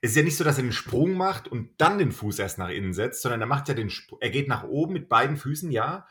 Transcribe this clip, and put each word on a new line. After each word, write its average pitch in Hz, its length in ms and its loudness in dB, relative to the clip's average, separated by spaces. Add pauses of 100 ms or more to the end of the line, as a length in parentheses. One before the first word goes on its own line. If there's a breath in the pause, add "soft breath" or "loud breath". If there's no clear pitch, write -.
es 113 120 0
ist 120 40 4
ja 151 60 6
nicht 170 160 2
so, 165 60 2
dass 147 120 4
er 135 60 0
einen 120 100 0
Sprung 160 400 2
macht 185 360 0
und - 300 -8
dann 190 200 4
den 147 140 4
Fuß 104 260 -4
erst 98 180 -4
nach 90 140 -4
innen 92 240 -2
setzt, 104 260 -2
sondern 117 220 0
er 110 40 -2
macht 139 220 0
ja 143 60 0
den 110 180 -2
Sp-, - 280 -14
er 120 100 -2
geht 139 180 -2
nach 113 160 -2
oben 160 300 -2
mit - 160 -6
beiden 135 260 4
Füßen, 151 340 -6
ja, 139 400 -2